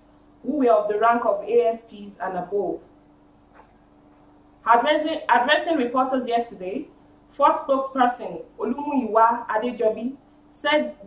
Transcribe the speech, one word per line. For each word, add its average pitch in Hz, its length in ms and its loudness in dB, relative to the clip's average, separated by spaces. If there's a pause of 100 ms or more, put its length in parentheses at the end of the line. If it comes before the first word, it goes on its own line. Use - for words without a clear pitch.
(420)
who 294 160 -4
were 247 120 4
of 214 180 4
the 208 100 -2
rank 233 260 2
of 214 180 -2
A 240 240 2
S - 160 -2
Ps 208 400 -18
and 185 160 -6
above. 180 420 -4 (1900)
Addressing, 302 600 2
addressing 302 480 2
reporters 262 500 0
yesterday, 226 640 -4 (420)
Force 294 320 4
spokesperson 254 800 -2 (160)
Olumuyiwa 233 920 0
Adejobi 226 680 -4 (340)
said - 460 -2 (100)